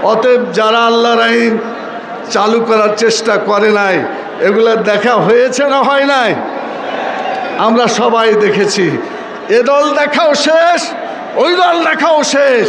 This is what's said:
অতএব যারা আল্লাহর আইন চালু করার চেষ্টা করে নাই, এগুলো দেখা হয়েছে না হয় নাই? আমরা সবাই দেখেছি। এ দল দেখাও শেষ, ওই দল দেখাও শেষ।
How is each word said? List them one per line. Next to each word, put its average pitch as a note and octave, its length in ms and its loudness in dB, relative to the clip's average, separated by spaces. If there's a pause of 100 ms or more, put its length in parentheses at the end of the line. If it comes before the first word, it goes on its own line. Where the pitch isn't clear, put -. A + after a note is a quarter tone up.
(120)
অতএব A#3+ 280 2 (180)
যারা A3 220 2 (100)
আল্লাহর A#3 380 2
আইন A#3 260 2 (800)
চালু G#3+ 240 2 (100)
করার G#3+ 240 2 (100)
চেষ্টা A3+ 320 2 (140)
করে G#3 220 2 (100)
নাই, F#3+ 160 0 (500)
এগুলো A3 260 2 (160)
দেখা G#3+ 260 2 (120)
হয়েছে B3 360 2 (100)
না C#4 160 2
হয় C#4 240 2
নাই? B3 180 2 (1400)
আমরা A#3 180 2 (160)
সবাই A3+ 260 2 (180)
দেখেছি। G3 420 0 (720)
এ A#3+ 40 4 (100)
দল C#4+ 140 2 (160)
দেখাও D4 300 0 (160)
শেষ, E4 340 2 (560)
ওই D4+ 160 0 (100)
দল F4 140 2 (120)
দেখাও D#4 300 2 (160)
শেষ। C4+ 340 2